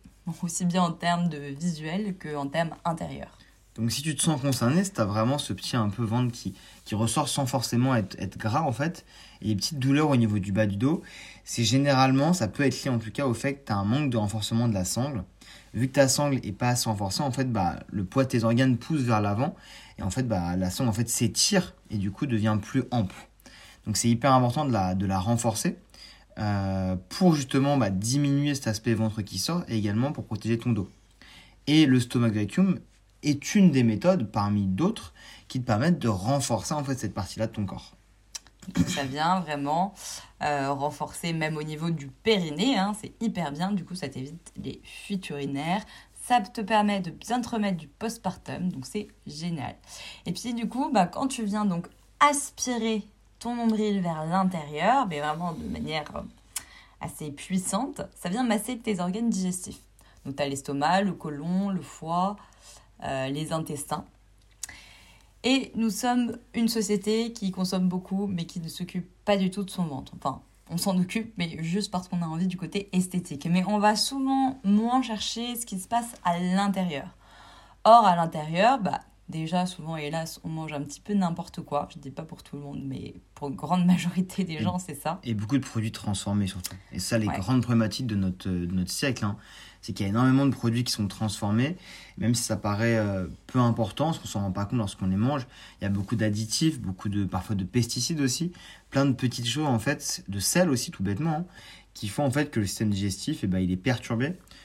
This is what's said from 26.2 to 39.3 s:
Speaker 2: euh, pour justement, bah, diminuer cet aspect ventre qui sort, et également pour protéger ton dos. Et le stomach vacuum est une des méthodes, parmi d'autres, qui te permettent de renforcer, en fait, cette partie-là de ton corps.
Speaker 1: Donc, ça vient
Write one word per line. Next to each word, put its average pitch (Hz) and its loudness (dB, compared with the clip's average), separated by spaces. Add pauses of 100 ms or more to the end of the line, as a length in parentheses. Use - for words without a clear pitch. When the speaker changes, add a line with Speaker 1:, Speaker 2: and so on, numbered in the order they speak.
Speaker 2:
euh, 95 0 (140)
pour 180 6
justement, 139 2
bah, 117 4
diminuer 139 2
cet 135 -4
aspect 113 0
ventre 110 0
qui 98 -6
sort, 170 -2
et 113 -2
également 107 0
pour - -8
protéger 110 -2
ton 120 0
dos. 101 0 (800)
Et 156 8
le 127 6
stomach 120 2
vacuum 120 2 (440)
est - 0
une 196 10
des 131 6
méthodes, 117 4
parmi 104 2
d'autres, 151 -2 (360)
qui 131 -4
te 120 -6
permettent 135 2
de 123 0
renforcer, 113 0
en 147 -2
fait, 131 -2
cette 101 -6
partie-là 101 -4
de - -6
ton 107 -2
corps. - -10 (840)
Speaker 1:
Donc, - 2
ça 143 -2
vient 156 0